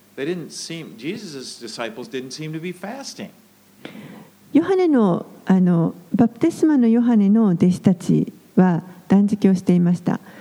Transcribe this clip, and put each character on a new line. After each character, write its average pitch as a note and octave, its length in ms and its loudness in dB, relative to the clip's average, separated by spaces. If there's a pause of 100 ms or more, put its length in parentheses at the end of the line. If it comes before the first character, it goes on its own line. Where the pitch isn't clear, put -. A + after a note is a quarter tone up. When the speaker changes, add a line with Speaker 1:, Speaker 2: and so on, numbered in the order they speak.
(160)
Speaker 1:
they C3 80 -10
didn't E3 260 -10
seem, D#3 480 -16
Jesus' D3+ 600 -14
disciples A2+ 480 -12
didn't C3 240 -12
seem D#3 200 -12
to D#3+ 80 -10
be F3+ 120 -10
fasting. G3+ 560 -14 (1200)
Speaker 2:
ヨ D#4+ 120 2
ハ F#4 100 -2
ネ F#4 140 2
の、 A3+ 380 0 (200)
あ F#3+ 140 2
の、 F3 340 2 (180)
バ A#3+ 140 2
プ - 140 -10
テ E4 100 2
ス - 160 0
マ D#4 100 2
の A#3+ 120 4
ヨ A3+ 140 4
ハ A#3+ 140 2
ネ G3+ 140 4
の A3 180 4
弟 F3 220 4
子 F3 100 -2
た F#3+ 140 2
ち - 380 -2 (240)
は F3 260 4 (240)
断 G3+ 220 4
食 G3+ 200 0
を F#3+ 60 4
し F#3 80 -2
て F3+ 120 2
い F3 60 4
ま F3 140 2
し E3+ 60 -4
た。 - 180 -4 (220)